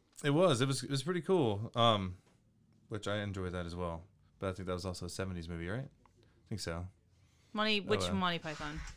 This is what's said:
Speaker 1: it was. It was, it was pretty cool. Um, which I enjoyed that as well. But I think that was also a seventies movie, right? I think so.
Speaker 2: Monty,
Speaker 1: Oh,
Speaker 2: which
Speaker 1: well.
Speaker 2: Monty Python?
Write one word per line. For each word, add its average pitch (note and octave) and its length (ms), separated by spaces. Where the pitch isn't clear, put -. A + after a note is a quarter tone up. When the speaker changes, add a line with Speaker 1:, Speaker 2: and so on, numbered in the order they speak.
Speaker 1:
it D3 80
was. D3 300
It C3+ 60
was, C3 160
it - 60
was C3+ 140
pretty F3 180
cool. A#2 540
Um, G#2 400
which G#2 180
I G2+ 100
enjoyed F#2+ 360
that F2+ 120
as E2+ 100
well. F2 280
But G2 100
I F2+ 40
think F#2 140
that F2+ 60
was F2+ 120
also F#2 200
a F2 40
seventies F2+ 400
movie, E2+ 180
right? A#2+ 180
I - 640
think - 120
so. E2+ 240
Speaker 2:
Monty, G#3+ 280
Speaker 1:
Oh, F#3 80
Speaker 2:
which G#3 120
Speaker 1:
well. F#3 140
Speaker 2:
Monty F3 240
Python? D3+ 400